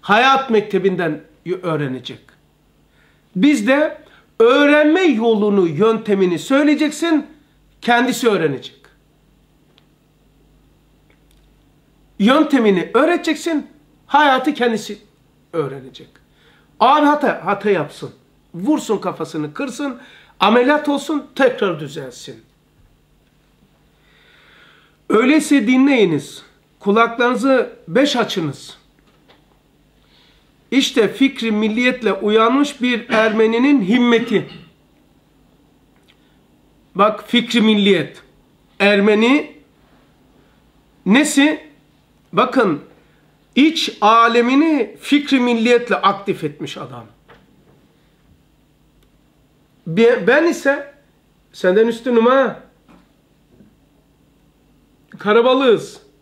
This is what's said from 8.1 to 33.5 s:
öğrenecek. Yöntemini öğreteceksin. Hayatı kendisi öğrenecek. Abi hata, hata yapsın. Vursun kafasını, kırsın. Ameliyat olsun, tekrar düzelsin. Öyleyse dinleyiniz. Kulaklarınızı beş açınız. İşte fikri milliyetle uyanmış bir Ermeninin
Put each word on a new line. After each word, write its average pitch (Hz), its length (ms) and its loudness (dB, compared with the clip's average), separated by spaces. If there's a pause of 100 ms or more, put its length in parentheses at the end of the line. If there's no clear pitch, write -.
öğrenecek. 160 520 -4 (3500)
Yöntemini 226 760 2
öğreteceksin. 320 760 -2 (400)
Hayatı 277 460 2
kendisi 226 440 -4 (560)
öğrenecek. 139 540 -10 (720)
Abi 294 260 4
hata, 285 400 -2
hata 202 240 -4
yapsın. 147 420 -4 (420)
Vursun 214 440 -4
kafasını, 156 560 -8
kırsın. 269 460 -10 (400)
Ameliyat 254 500 2
olsun, 285 360 -4 (100)
tekrar 254 440 0
düzelsin. 131 640 -16 (2750)
Öyleyse 277 580 2
dinleyiniz. 247 760 0 (360)
Kulaklarınızı 233 920 0 (180)
beş 262 280 0
açınız. 175 600 -6 (1900)
İşte 240 420 0
fikri 262 380 -2
milliyetle 220 600 -2
uyanmış 226 680 0
bir 247 280 -4
Ermeninin 226 720 2